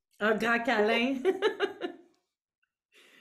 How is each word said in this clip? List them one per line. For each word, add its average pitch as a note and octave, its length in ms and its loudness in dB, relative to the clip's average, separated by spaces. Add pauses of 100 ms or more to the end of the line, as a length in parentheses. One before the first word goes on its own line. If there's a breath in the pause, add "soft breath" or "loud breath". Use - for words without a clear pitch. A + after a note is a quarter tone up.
(200)
Un A3 160 2
grand A#3 260 0
câlin. A#3 600 2
<laughs> - 760 -2 (1200 loud breath)